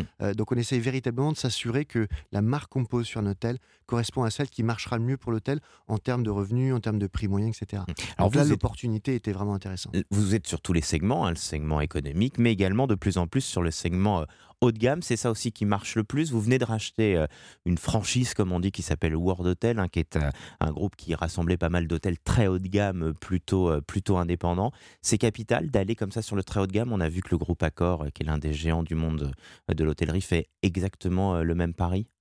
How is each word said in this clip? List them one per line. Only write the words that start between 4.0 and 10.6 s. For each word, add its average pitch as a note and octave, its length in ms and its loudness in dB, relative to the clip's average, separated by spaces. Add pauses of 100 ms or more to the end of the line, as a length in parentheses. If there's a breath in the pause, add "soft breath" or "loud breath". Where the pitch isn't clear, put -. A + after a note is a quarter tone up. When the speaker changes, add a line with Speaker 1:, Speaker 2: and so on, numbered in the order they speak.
Speaker 1:
à A2+ 80 0
celle C#3 180 -4
qui - 140 -2
marchera A2+ 340 -2
le A2+ 60 0
mieux C3 140 0
pour B2 140 -6
l'hôtel A#2 280 0 (280 soft breath)
en G#2+ 120 -2
termes B2 240 0
de G#2+ 80 0
revenus, A#2 420 0
en B2 60 2
termes G#2+ 180 0
de G2+ 80 2
prix G2+ 220 -2
moyen, G2+ 220 0
et A2+ 40 -4
cetera. G2+ 300 -6
Speaker 2:
Mm. F2 100 -6 (240 loud breath)
Alors F2+ 140 4
Speaker 1:
Donc B2 40 0
là, C#3+ 60 6
Speaker 2:
vous D3 60 6
êtes D3 60 4
Speaker 1:
l'opportunité A#2 600 -2
était A2 200 -2
vraiment G2+ 200 -2
intéressante. F#2+ 420 -6 (140)
Speaker 2:
Vous G2+ 240 2
êtes A2 140 0
sur D#2 140 -4